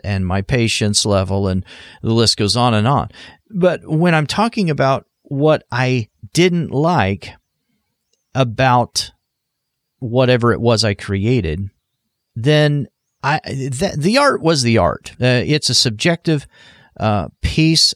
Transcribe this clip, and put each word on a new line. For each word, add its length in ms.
and 220
my 180
patience 600
level," 440
and 180
the 100
list 240
goes 180
on 200
and 120
on. 220
But 360
when 280
I'm 140
talking 420
about 380
what 480
I 380
didn't 380
like 640
about 760
whatever 560
it 80
was 240
I 80
created, 760
then 520
I, 220
th-, 520
the 200
art 240
was 200
the 160
art. 360
Uh, 320
it's 240
a 40
subjective, 720
uh, 300
piece 540